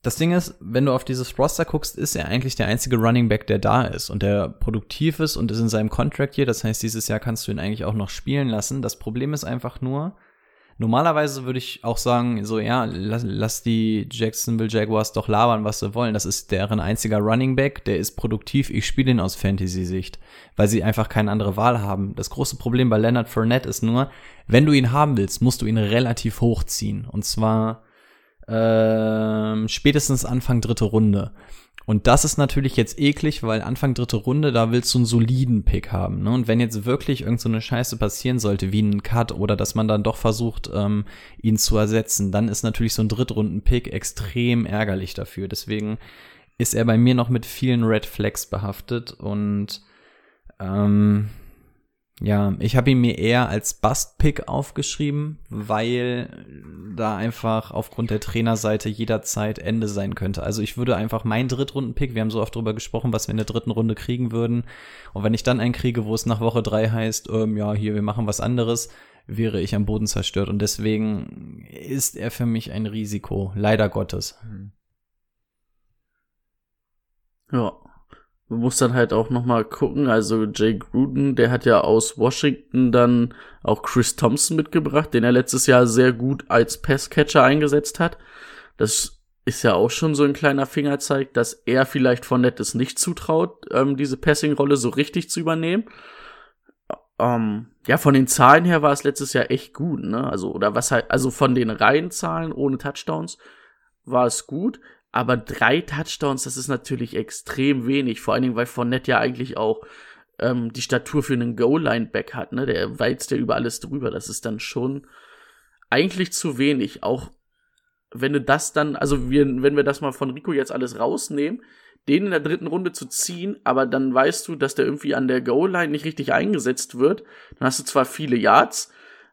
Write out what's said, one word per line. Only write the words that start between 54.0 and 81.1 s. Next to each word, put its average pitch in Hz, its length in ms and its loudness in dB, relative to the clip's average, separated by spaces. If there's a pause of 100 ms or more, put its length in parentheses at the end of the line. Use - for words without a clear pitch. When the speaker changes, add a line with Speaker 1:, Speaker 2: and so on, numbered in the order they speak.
Speaker 1:
aufgeschrieben, 147 920 -4 (100)
weil 117 960 -2 (480)
da 110 220 -2
einfach 110 560 -2
aufgrund - 380 -4
der 107 100 0
Trainerseite 113 680 0
jederzeit 107 720 -4
Ende 110 300 -2
sein 101 260 -4
könnte. 98 300 -4
Also 107 180 -2
ich - 160 -6
würde 123 160 0
einfach 110 300 -4
meinen 117 240 0
Drittrunden-Pick, 131 680 -4
wir 110 80 -2
haben 110 80 -2
so 110 100 -2
oft 110 140 -4
drüber 110 180 -4
gesprochen, 117 400 -4
was 110 140 -2
wir 104 60 -4
in 110 60 -2
der 110 80 -2
dritten 113 260 -2
Runde 110 240 0
kriegen 120 340 -4
würden. 117 320 -2 (500)
Und 101 120 -6
wenn 110 100 2
ich - 80 -2
dann 123 160 2
einen 120 160 0
kriege, 117 300 -2
wo 110 100 -2
es 113 100 -4
nach 113 140 0
Woche 113 240 0
drei 110 260 0
heißt, 110 420 -4
ähm, 110 260 0
ja, 104 180 -2
hier, 104 220 -2
wir 104 60 0
machen 104 260 -2
was 104 120 -4
anderes, 117 500 0 (360)
wäre 104 340 -2
ich 101 140 -2
am 104 100 0
Boden 107 220 -2
zerstört. 98 420 -2
Und 101 120 -2
deswegen 107 1080 -4
ist - 480 -6
er 113 140 -6
für 123 160 -4
mich 113 240 -2
ein 107 160 -6
Risiko, 101 720 -6
leider 104 320 2
Gottes. - 500 -6 (3000)
Speaker 2:
Ja. 117 220 0 (760)
Man 117 120 -4
muss 127 160 0
dann 123 160 2
halt 120 220 4
auch 113 160 0
noch 120 160 0
mal 117 180 2
gucken, - 420 -2
also 110 380 2
Jay 107 300 2
Gruden, 135 600 0